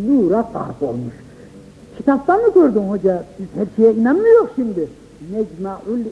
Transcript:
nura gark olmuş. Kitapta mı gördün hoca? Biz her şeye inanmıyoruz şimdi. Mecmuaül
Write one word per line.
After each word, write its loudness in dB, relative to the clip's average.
nura 2
gark -10
olmuş. -6
Kitapta 0
mı 2
gördün 4
hoca? 0
Biz -10
her -4
şeye 4
inanmıyoruz 4
şimdi. -4
Mecmuaül -6